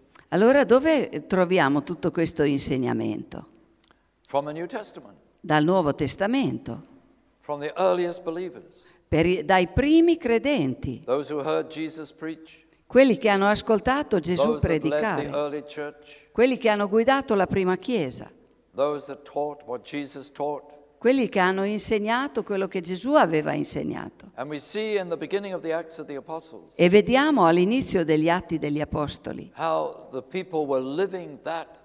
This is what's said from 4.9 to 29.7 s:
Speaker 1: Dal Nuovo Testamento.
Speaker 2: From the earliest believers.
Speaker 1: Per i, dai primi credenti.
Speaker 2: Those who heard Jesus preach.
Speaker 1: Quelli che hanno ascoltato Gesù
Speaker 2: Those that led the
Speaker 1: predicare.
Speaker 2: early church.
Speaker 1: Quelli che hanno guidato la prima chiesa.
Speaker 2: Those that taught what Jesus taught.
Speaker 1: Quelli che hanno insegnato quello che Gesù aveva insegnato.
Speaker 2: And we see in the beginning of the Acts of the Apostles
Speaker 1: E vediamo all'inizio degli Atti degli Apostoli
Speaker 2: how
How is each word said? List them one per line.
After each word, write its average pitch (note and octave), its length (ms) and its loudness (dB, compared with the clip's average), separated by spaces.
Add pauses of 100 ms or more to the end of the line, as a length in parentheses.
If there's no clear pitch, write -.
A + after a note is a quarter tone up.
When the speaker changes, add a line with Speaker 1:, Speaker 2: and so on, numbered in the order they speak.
Speaker 1:
Dal D3+ 240 2
Nuovo D#3+ 320 2
Testamento. D#3 1000 -4 (460)
Speaker 2:
From D3 200 -8
the D3+ 160 -6
earliest F3+ 460 0
believers. E3 600 -10 (240)
Speaker 1:
Per D#3+ 180 2
i, F3+ 200 0
dai F#3 240 4
primi D#4+ 480 4
credenti. A3+ 880 -2
Speaker 2:
Those C3+ 280 -2
who D3+ 80 -4
heard D#3 280 -2
Jesus D#3 420 -10
preach. - 540 -14 (200)
Speaker 1:
Quelli B3 320 6
che G#3+ 120 0
hanno G3 180 4
ascoltato A3+ 720 0
Gesù E3+ 240 0
Speaker 2:
Those D3 240 2
that - 20 0
led D#3 120 2
the D#3 80 0
Speaker 1:
predicare. D3+ 400 -2
Speaker 2:
early D3 340 -4
church. - 680 -14
Speaker 1:
Quelli B3 240 2
che A3+ 120 2
hanno G#3 200 0
guidato A3+ 460 2
la F#3+ 120 2
prima F#3 300 0
chiesa. D3 520 -4 (460)
Speaker 2:
Those C#3+ 320 -2
that C#3 160 -14
taught D3 420 -6
what B2 180 -8
Jesus C#3+ 480 -12
taught. D3 440 -8 (220)
Speaker 1:
Quelli B3 320 2
che G3+ 100 -2
hanno F#3+ 240 2
insegnato A3 800 -2
quello G3 240 -4
che F#3 140 -6
Gesù F3+ 320 -4
aveva D#3+ 400 4
insegnato. - 840 -8
Speaker 2:
And C3 140 -10
we D3+ 100 -8
see G#3+ 380 -4
in F#3 120 -4
the E3+ 80 -2
beginning F#3+ 360 -6
of E3+ 80 -8
the E3 100 -6
Acts E3 280 -6
of D3 80 -12
the C#3+ 80 -10
Apostles C3+ 600 -14
Speaker 1:
E F3 140 4
vediamo A#3+ 560 4
all'inizio F3+ 580 2
degli D#3 260 2
Atti F3 280 0
degli D3 240 -2
Apostoli - 760 -8
Speaker 2:
how D#3+ 540 -4